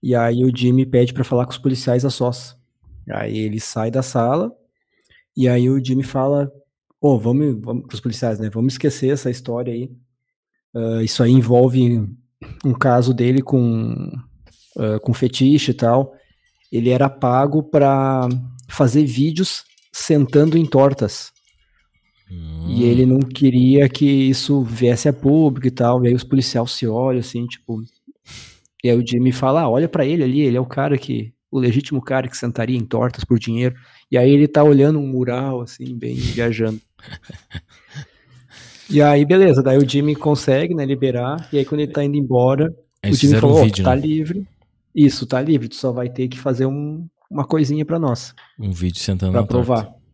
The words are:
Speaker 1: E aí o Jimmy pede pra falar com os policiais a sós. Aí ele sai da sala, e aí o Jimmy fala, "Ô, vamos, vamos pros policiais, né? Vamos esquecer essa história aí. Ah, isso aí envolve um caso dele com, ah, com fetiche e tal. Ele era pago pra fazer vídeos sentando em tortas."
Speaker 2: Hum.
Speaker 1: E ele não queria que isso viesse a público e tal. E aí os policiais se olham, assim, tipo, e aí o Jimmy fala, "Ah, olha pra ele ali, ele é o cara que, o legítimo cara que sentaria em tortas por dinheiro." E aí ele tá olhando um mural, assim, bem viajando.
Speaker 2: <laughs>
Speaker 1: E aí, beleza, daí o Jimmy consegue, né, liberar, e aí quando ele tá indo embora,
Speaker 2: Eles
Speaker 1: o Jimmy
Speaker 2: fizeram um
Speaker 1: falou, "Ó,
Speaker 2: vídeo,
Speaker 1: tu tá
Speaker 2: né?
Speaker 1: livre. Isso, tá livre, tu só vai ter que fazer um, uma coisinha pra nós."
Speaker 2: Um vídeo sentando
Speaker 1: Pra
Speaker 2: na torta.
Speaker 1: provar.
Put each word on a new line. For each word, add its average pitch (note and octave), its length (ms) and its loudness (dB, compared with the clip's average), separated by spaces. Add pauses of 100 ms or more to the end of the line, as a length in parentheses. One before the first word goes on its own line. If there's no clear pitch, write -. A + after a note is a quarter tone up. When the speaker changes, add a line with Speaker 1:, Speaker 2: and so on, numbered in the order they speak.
Speaker 1:
E B2+ 120 -2
aí A#2 300 0
o B2+ 100 2
Jimmy B2 300 2
pede B2 300 0
pra B2+ 100 -2
falar B2 220 -2
com - 60 -14
os - 60 -14
policiais B2+ 460 -2
a C#3 60 0
sós. B2 440 -6 (560)
Aí G#2+ 280 -8
ele G#2+ 220 -6
sai A2+ 300 -4
da C3 120 -2
sala, C3+ 500 -2 (840)
e B2+ 120 2
aí B2 220 2
o C3+ 120 0
Jimmy C3 200 -2
fala, C#3 480 -2 (500)
"Ô, C#3 180 2
vamos, B2 440 0
vamos A#2+ 240 -8
pros - 140 -12
policiais, A2+ 380 -4
né? G#2+ 120 -6
Vamos A#2 240 -2
esquecer C3+ 400 -2
essa C3 160 -6
história B2 420 -8
aí. B2 180 -10 (840)
Ah, A2+ 260 -4
isso A2 200 0
aí A#2 100 4
envolve B2 760 4 (560)
um C3 120 0
caso B2 400 2
dele B2 260 0
com, A#2 680 -2 (680)
ah, G#2+ 220 -2
com A#2+ 140 -2
fetiche C3+ 560 2
e A#2 40 0
tal. B2 380 2 (580)
Ele A#2 200 0
era B2+ 180 2
pago C#3 540 0
pra C3+ 680 2 (400)
fazer C#3 380 2
vídeos D3+ 580 -2 (260)
sentando D3 680 2
em E3 80 2
tortas." C3+ 680 0 (1000)
Speaker 2:
Hum. D#2+ 380 -12
Speaker 1:
E A#2+ 160 0
ele A#2+ 220 4
não C3 140 4
queria C3 680 4
que B2+ 180 -2
isso C3+ 560 2
viesse A#2+ 460 0
a C#3+ 60 2
público C3+ 520 2
e B2 40 0
tal. B2 340 0
E A#2+ 40 4
aí A#2+ 60 4
os A#2+ 100 -2
policiais B2 480 -2
se - 140 -6
olham, B2 340 -2
assim, A#2+ 260 -8
tipo, A2+ 360 -12 (1000)
e B2 80 0
aí A#2 80 4
o A#2+ 80 -2
Jimmy B2+ 240 0
fala, C3+ 320 0
"Ah, C#3+ 80 -2
olha C#3+ 180 0
pra D3+ 180 -2
ele D#3 180 -2
ali, B2+ 160 0
ele B2+ 160 0
é B2+ 40 0
o C3 60 -2
cara C#3 320 -4
que, A#2 340 -8 (180)
o C#3 80 -4
legítimo B2+ 440 0
cara C3 240 -4
que B2+ 100 -10
sentaria A#2+ 420 -4
em A#2 60 -4
tortas A#2 400 -4
por A#2+ 140 0
dinheiro." A#2+ 380 -4 (340)
E C3 80 2
aí B2+ 120 6
ele C#3+ 180 6
tá D3 160 4
olhando D3 340 6
um C#3+ 80 -4
mural, B2+ 540 -4
assim, B2+ 360 -14
bem A#2+ 200 -10
viajando. A2+ 640 -4 (180)
Speaker 2:
<laughs> - 760 -20 (1160)
Speaker 1:
E D3 100 4
aí, D3 240 6
beleza, E3 380 4
daí C3 160 4
o C#3 100 4
Jimmy C#3+ 260 0
consegue, D3 600 0
né, D3+ 100 -4
liberar, C3+ 680 -4
e D3 60 0
aí C3+ 60 0
quando D3 160 -6
ele D3 120 -6
tá D3 120 -2
indo C#3+ 120 -2
embora, C3+ 580 2 (280)
Speaker 2:
Eles G#2 140 0
Speaker 1:
o B2 40 2
Jimmy G2 140 6
Speaker 2:
fizeram A2 40 4
um - 20 4 (120)
Speaker 1:
falou, D#3+ 80 6
"Ó, - 40 8
Speaker 2:
vídeo, G2 180 2
Speaker 1:
tu F#2 40 2
tá B2+ 100 4
Speaker 2:
né? C#3+ 60 -2
Speaker 1:
livre. D#3 460 -4 (460)
Isso, C#3+ 320 4
tá B2+ 140 -2
livre, C#3 280 0
tu - 80 -14
só C3 140 -4
vai B2 200 -6
ter B2+ 180 -6
que B2+ 100 -12
fazer C3 280 -2
um, D3+ 420 -6 (220)
uma C#3+ 160 -4
coisinha D3+ 380 0
pra D#3+ 140 -4
nós." C3+ 360 -4 (240)
Speaker 2:
Um G2+ 140 -4
vídeo F2 280 -4
sentando F#2+ 320 -2
Speaker 1:
Pra A#2 80 2
Speaker 2:
na G#2+ 60 0
torta. A#2+ 180 0
Speaker 1:
provar. A#2 300 -2 (200)